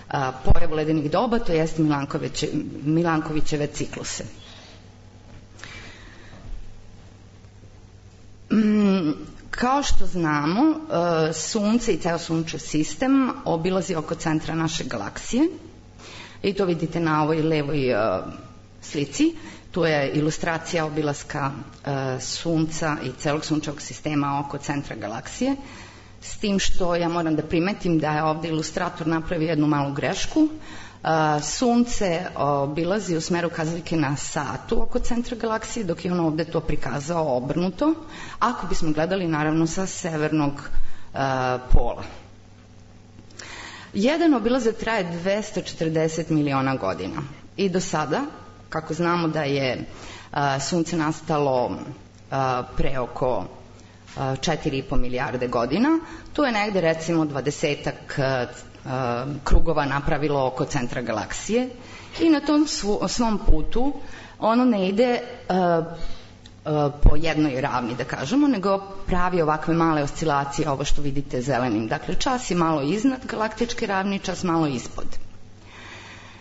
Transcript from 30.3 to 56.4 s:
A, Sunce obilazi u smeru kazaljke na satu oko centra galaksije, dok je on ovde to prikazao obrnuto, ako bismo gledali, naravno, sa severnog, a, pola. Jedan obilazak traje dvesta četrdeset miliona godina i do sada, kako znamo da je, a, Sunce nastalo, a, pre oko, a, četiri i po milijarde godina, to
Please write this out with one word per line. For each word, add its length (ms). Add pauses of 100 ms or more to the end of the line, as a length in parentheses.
A, 360
Sunce 840 (100)
obilazi 800
u 60
smeru 280
kazaljke 480
na 180
satu 680
oko 180
centra 380
galaksije, 460
dok 220
je 60
on 80
ovde 260
to 140
prikazao 760
obrnuto, 560 (460)
ako 280
bismo 240
gledali, 360
naravno, 400
sa 180
severnog, 840 (440)
a, 440 (140)
pola. 320 (1900)
Jedan 400
obilazak 420
traje 280
dvesta 580
četrdeset 680
miliona 460
godina 460 (360)
i 120
do 100
sada, 420 (480)
kako 240
znamo 340
da 160
je, 420 (460)
a, 280
Sunce 380
nastalo, 800 (540)
a, 320 (140)
pre 220
oko, 460 (720)
a, 180
četiri 420
i 60
po 120
milijarde 520
godina, 520 (340)
to 120